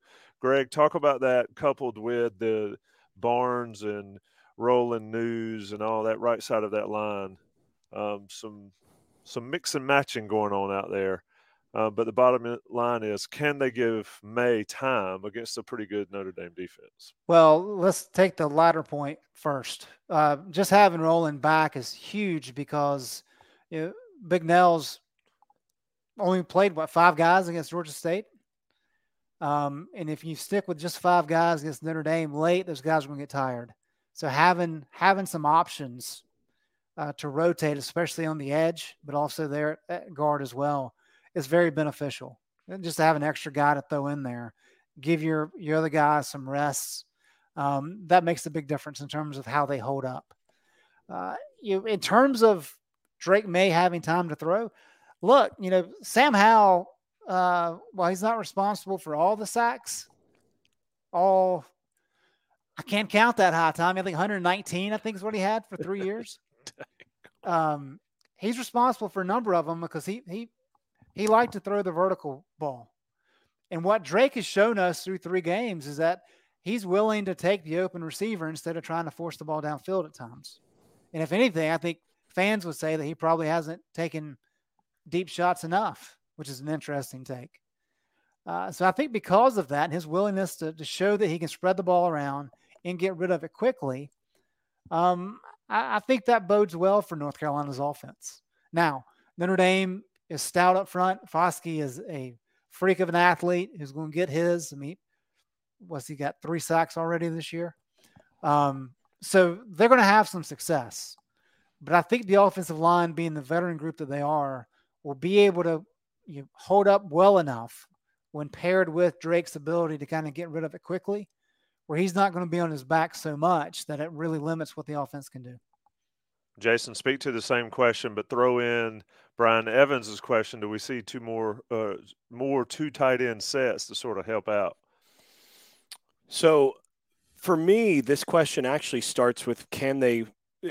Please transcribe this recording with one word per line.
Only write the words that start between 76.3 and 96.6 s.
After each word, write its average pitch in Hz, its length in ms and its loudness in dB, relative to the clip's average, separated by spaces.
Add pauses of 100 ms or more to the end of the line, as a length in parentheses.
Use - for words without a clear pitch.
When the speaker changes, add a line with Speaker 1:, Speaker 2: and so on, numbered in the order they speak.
Speaker 2:
he's 202 240 -4
willing 208 400 0
to 185 100 -4
take 180 280 0
the 156 160 -4
open 180 240 -4
receiver 165 460 -6
instead 160 260 -8
of 165 80 -10
trying 165 220 -6
to 151 60 -10
force 165 260 -10
the 160 80 -16
ball 156 160 -6
downfield 151 440 -4
at 156 80 -18
times. 127 460 -20 (540)
And 160 100 -4
if 147 80 -6
anything, 165 400 2
I 165 60 0
think 170 220 -6 (360)
fans 196 300 0
would 160 100 -10
say 156 220 -4
that 151 80 -4
he 156 100 -8
probably 160 320 0
hasn't 160 340 -4 (140)
taken 156 420 -8 (720)
deep 170 220 -4
shots 175 340 0
enough, 175 540 -4 (180)
which 143 140 -14
is 127 100 -12
an 143 80 -12
interesting 139 560 -6
take. 131 360 -16 (880)
Uh, 180 260 -6
so 175 140 0
I 185 60 4
think 262 220 -4
because 220 440 4
of 151 120 -2
that 143 160 0
and 151 80 -4
his 170 120 -6
willingness 190 520 -2
to, 160 160 -8
to 156 100 -14
show 196 320 0
that 208 120 0
he 165 120 -4
can 165 80 -4
spread 185 300 -2
the 190 60 -4
ball 175 260 4
around 143 400 -4 (340)
and 175 160 -6
get 190 160 -2
rid 180 160 -2
of 156 120 -2
it 160 100 -12
quickly, 143 580 -4 (800)
um, 180 480 0 (280)
I, 214 300 -2
I - 20 -4
think 254 260 0
that 226 220 2
bodes 202 280 4